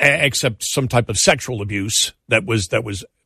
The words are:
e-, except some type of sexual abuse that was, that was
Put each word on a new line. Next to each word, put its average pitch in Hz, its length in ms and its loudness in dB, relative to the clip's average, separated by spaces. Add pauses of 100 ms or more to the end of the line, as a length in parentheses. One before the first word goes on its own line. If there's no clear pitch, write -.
e-, 143 60 6
except 143 560 0
some 131 240 -2
type 123 220 2
of 101 100 -4
sexual 127 420 0
abuse 101 520 -2 (160)
that 110 160 2
was, 110 240 0
that 117 140 -2
was 101 200 -8 (220)